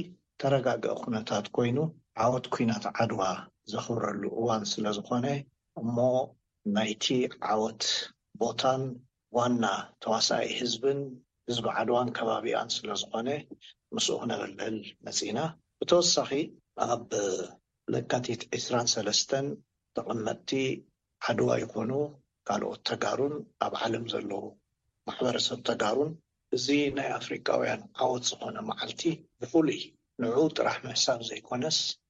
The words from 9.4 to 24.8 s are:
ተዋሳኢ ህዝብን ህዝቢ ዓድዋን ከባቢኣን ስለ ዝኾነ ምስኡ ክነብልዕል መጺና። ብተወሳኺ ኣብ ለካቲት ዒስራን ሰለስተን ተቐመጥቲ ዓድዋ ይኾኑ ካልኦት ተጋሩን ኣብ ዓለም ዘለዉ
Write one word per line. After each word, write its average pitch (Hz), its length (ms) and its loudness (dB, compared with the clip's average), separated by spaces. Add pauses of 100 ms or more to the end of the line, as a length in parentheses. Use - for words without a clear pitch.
ተዋሳኢ 113 560 2
ህዝብን 123 460 0 (440)
ህዝቢ 117 280 -2
ዓድዋን 120 400 2
ከባቢኣን 113 580 0
ስለ - 260 -4
ዝኾነ 113 340 -4 (640)
ምስኡ - 260 0
ክነብልዕል 107 600 -4 (240)
መጺና። - 380 -4 (360)
ብተወሳኺ 170 560 4 (500)
ኣብ 120 280 0 (760)
ለካቲት 123 640 0
ዒስራን 120 380 0
ሰለስተን 120 600 2 (480)
ተቐመጥቲ 117 560 -4 (680)
ዓድዋ 107 360 2
ይኾኑ 113 340 -2 (540)
ካልኦት 101 380 -2
ተጋሩን 127 520 0 (260)
ኣብ - 140 -2
ዓለም 113 320 -2
ዘለዉ - 360 -4 (640)